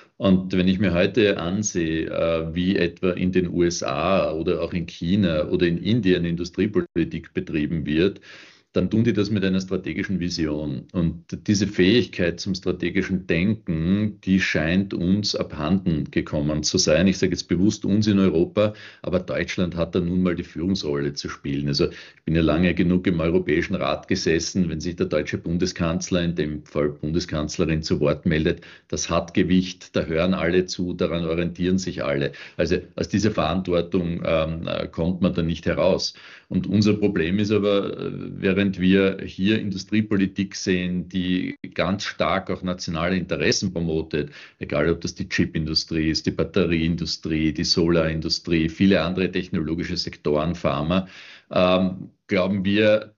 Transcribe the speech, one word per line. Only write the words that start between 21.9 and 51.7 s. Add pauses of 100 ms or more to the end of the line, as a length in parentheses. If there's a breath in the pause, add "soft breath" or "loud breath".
bin
ja
lange
genug
im
Europäischen
Rat
gesessen,
wenn
sich
der
deutsche
Bundeskanzler,
in
dem
Fall
Bundeskanzlerin,
zu
Wort
meldet, (260 loud breath)
das
hat
Gewicht,
da
hören
alle
zu,
daran
orientieren
sich
alle. (220 loud breath)
Also (180)
aus
dieser
Verantwortung,
ähm,
äh,
kommt
man
da
nicht
heraus. (360 loud breath)
Und
unser
Problem
ist
aber,
äh,
während
wir
hier
Industriepolitik
sehen,
die (180)
ganz
stark
auch
nationale
Interessen
promotet, (260 loud breath)
egal
ob
das
die
Chipindustrie
ist,
die
Batterieindustrie,
die
Solarindustrie,
viele
andere
technologische
Sektoren,
Pharma, (440 loud breath)
ähm, (180)